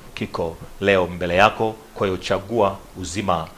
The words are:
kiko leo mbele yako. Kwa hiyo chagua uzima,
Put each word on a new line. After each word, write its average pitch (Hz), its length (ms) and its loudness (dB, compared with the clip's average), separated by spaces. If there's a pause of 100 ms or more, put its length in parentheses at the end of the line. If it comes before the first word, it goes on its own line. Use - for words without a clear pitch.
(140)
kiko 85 440 -6 (240)
leo 98 260 4
mbele 87 280 -2
yako. 110 400 4 (200)
Kwa 107 120 0
hiyo 92 100 -2
chagua 98 600 0 (200)
uzima, 92 500 -2 (100)